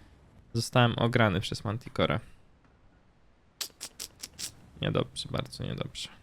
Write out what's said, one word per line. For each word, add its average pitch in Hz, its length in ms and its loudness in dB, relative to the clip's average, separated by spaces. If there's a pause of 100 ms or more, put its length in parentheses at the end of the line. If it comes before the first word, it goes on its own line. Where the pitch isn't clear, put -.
(520)
Zostałem 117 460 4
ograny 113 420 4
przez - 240 -6
Manticore. 104 560 0 (2500)
Niedobrze, - 480 -2
bardzo - 340 -6
niedobrze. - 440 -8 (140)